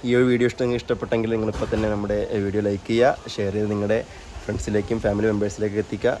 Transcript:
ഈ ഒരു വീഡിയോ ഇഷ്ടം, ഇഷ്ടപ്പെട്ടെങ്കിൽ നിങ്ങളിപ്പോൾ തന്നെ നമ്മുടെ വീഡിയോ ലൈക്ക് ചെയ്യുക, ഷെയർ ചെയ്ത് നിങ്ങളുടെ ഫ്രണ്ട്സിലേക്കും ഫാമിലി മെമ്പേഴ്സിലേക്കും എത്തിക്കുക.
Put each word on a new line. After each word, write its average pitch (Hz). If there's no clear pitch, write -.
ഈ 123
ഒരു 127
വീഡിയോ 123
ഇഷ്ടം, 123
ഇഷ്ടപ്പെട്ടെങ്കിൽ 113
നിങ്ങളിപ്പോൾ 110
തന്നെ 107
നമ്മുടെ 104
വീഡിയോ 101
ലൈക്ക് 101
ചെയ്യുക, 117
ഷെയർ 98
ചെയ്ത് 107
നിങ്ങളുടെ 104
ഫ്രണ്ട്സിലേക്കും 104
ഫാമിലി 104
മെമ്പേഴ്സിലേക്കും 104
എത്തിക്കുക. 107